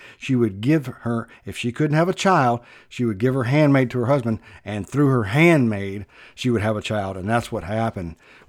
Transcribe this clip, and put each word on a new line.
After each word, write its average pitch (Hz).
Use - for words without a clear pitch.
she 131
would 104
give 143
her, 117
if 98
she 117
couldn't 151
have 170
a -
child, 139
she 123
would 107
give 123
her 131
handmaid 135
to 127
her 117
husband, 117
and 101
through 143
her 123
handmaid, 107
she -
would 113
have 110
a 101
child. 98
And 92
that's 113
what 101
happened 104